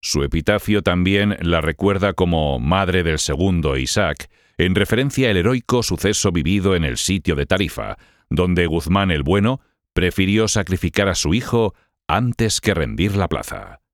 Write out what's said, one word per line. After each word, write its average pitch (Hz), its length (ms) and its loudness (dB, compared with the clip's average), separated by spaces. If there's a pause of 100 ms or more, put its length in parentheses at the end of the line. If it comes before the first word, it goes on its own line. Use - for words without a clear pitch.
Su - 220 -2
epitafio 101 580 0
también 95 580 0
la 85 220 0
recuerda 95 500 0
como 80 480 0
madre 90 420 2
del 80 160 0
segundo 78 600 0
Isaac, 76 500 -2 (300)
en 90 160 2
referencia 123 560 0
al 98 80 2
heroico 120 440 0
suceso 98 500 0
vivido 92 440 2
en 82 80 0
el 64 140 -2
sitio 92 360 0
de 71 120 -2
Tarifa, 73 500 -2 (320)
donde 90 380 2
Guzmán 85 440 0
el 76 120 0
Bueno 101 400 0 (320)
prefirió 98 540 2
sacrificar 92 600 0
a 90 60 0
su - 180 0
hijo 113 420 0 (380)
antes 113 480 0
que 104 140 0
rendir 80 400 -2
la 95 140 0
plaza. - 540 -8 (120)